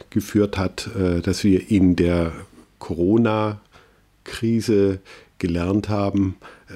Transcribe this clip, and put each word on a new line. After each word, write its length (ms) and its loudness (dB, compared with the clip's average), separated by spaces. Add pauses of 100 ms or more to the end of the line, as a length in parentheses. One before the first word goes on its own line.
geführt 480 0
hat, 380 -4
äh, 240 0
dass 240 -2
wir 260 2
in 280 4
der 340 0 (480)
Corona-Krise 2250 -2 (380)
gelernt 500 -2
haben, 480 -2 (380)